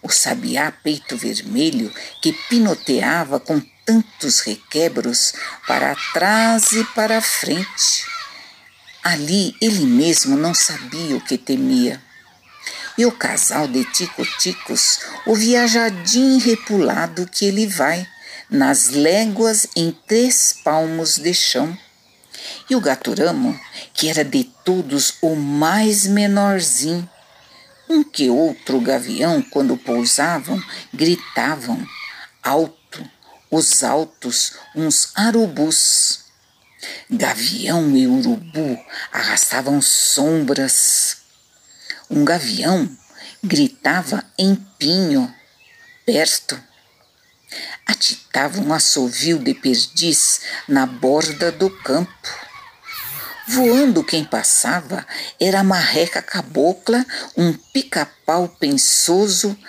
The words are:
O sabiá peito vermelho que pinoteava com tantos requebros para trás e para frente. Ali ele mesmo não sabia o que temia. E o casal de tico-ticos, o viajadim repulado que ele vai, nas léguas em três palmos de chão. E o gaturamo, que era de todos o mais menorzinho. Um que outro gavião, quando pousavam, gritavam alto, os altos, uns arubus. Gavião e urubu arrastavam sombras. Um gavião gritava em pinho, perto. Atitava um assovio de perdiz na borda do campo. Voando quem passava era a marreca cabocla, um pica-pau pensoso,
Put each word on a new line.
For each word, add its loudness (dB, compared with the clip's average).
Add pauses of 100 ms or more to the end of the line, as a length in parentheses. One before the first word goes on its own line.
O -14
sabiá -2
peito -6
vermelho -2 (300)
que 2 (160)
pinoteava 2
com 0 (240)
tantos 0
requebros -2 (320)
para 0 (200)
trás 2
e 0 (120)
para 0
frente. -2 (920)
Ali -2
ele 2
mesmo 4
não 0
sabia -2
o -2
que -4
temia. 0 (960)
E 4
o 4
casal -2
de 0
tico-ticos, -2 (260)
o 4
viajadim 2
repulado 0
que -2
ele 2
vai, -2 (440)
nas 2
léguas 2
em 0 (160)
três 2 (100)
palmos 0
de 0
chão. 0 (920)
E 2
o 2
gaturamo, 0 (360)
que -2
era 0
de 0
todos -2
o 2
mais 2
menorzinho. 0 (800)
Um 4
que -2
outro 2
gavião, 0
quando 0
pousavam, -2 (300)
gritavam -2 (560)
alto, -4 (420)
os 2
altos, -2 (240)
uns 0
arubus. 0 (880)
Gavião 0
e 4
urubu -2 (340)
arrastavam 0
sombras. 2 (920)
Um 2
gavião 0 (560)
gritava 0 (140)
em 4 (240)
pinho, 0 (760)
perto. 0 (1300)
Atitava -2
um 0
assovio 2
de 0
perdiz 0 (260)
na 2
borda 0
do 0
campo. -2 (1400)
Voando 4
quem -2
passava -2 (360)
era 4
a 4
marreca 2
cabocla, 0 (320)
um 4
pica-pau -2
pensoso, 0 (100)